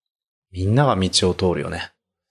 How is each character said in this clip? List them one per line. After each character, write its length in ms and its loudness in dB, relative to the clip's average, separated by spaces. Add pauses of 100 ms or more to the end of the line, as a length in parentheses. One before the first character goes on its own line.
(520)
み 140 -4
ん 100 2
な 100 4
が 120 2
道 120 0 (200)
を 40 0
通 200 0
る 80 -4
よ 80 -8
ね。 240 -10 (380)